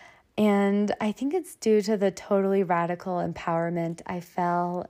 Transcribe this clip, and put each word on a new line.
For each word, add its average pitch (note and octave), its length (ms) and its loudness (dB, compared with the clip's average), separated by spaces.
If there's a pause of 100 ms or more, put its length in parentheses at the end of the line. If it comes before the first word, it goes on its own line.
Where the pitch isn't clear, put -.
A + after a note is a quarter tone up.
(380)
And G3+ 600 4
I G#3+ 120 -2
think C#4 220 -4
it's F4 200 -4
due G#3+ 280 2
to G#3 140 0
the G3 140 2
totally G3 520 0
radical F3 540 -2
empowerment E3+ 920 -2
I F3 140 -6
felt, F3 680 -2